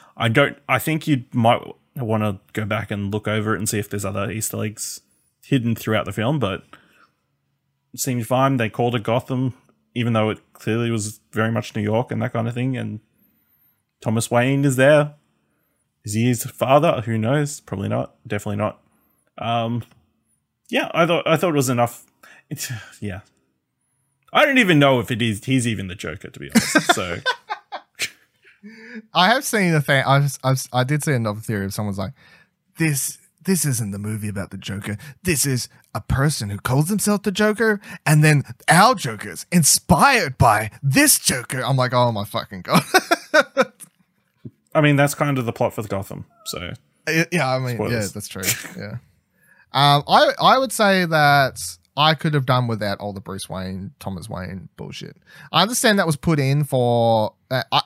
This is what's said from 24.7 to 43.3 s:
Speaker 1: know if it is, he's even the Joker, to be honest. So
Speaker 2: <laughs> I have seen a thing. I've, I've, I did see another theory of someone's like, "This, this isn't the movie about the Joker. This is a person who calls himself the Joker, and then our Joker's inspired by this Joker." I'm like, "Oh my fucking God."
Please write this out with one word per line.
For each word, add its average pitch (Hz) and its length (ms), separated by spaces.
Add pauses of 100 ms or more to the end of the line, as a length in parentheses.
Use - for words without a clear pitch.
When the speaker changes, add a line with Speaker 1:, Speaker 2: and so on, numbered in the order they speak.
Speaker 1:
know 139 220
if 104 100
it 117 120
is, 110 220
he's 131 220
even 98 220
the 92 60
Joker, - 340
to - 100
be 69 120
honest. - 440
So 90 280
Speaker 2:
<laughs> - 1900
I 180 140
have 262 160
seen 185 300
a 151 60
thing. 139 260
I've, 139 360
I've, 131 300
I 127 120
did 143 180
see 160 100
another 110 280
theory 104 260
of 98 80
someone's 104 240
like, 98 140 (640)
"This, 151 400 (260)
this 185 220
isn't 113 240
the 98 80
movie 107 300
about 95 220
the 98 80
Joker. 104 380 (260)
This 170 220
is 131 240 (260)
a 113 60
person 135 500
who 101 80
calls 139 300
himself 208 340
the 208 100
Joker, 214 480 (260)
and 151 180
then 151 180 (260)
our 196 260
Joker's 104 580
inspired 175 840
by 110 320 (120)
this 170 360
Joker." 127 440
I'm 127 140
like, 127 160
"Oh 123 200
my 104 120
fucking 98 380
God." 165 200 (500)